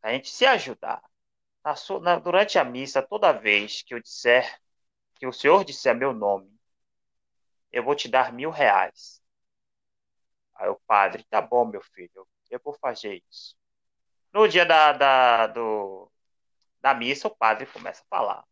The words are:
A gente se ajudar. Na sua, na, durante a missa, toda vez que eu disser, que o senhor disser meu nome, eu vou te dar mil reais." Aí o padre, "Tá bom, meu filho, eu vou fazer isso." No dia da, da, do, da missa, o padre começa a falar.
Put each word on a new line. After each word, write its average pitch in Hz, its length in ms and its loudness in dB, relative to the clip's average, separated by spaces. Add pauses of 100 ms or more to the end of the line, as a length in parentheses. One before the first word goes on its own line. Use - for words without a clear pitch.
A 107 100 -6
gente 135 160 -8
se - 160 -2
ajudar. 170 580 -2 (600)
Na 147 120 -6
sua, 196 240 -10
na, 170 200 0
durante 180 400 0
a 147 60 2
missa, 131 380 -6
toda 202 280 0
vez 104 520 0
que - 100 -16
eu 117 80 -10
disser, - 580 0 (560)
que 131 120 -12
o 123 60 -8
senhor 180 320 4
disser 135 300 -2
meu 131 180 -4
nome, 101 380 -4 (1200)
eu 117 120 -6
vou 139 120 -2
te 131 140 -10
dar 120 240 0
mil 135 180 -8
reais." 107 680 -2 (1300)
Aí 98 140 -6
o 101 180 -8
padre, 101 420 0
"Tá 107 120 -2
bom, 123 240 0
meu 104 160 -12
filho, 92 460 -20 (220)
eu 123 140 -12
vou 147 100 -12
fazer 110 560 -10
isso." - 260 -20 (800)
No 208 140 6
dia 170 180 4
da, 156 280 6
da, 127 540 4
do, 107 640 -6 (680)
da 135 140 2
missa, 139 320 -6
o - 80 -8
padre 113 320 0
começa - 360 -16
a - 60 -20
falar. 110 420 -6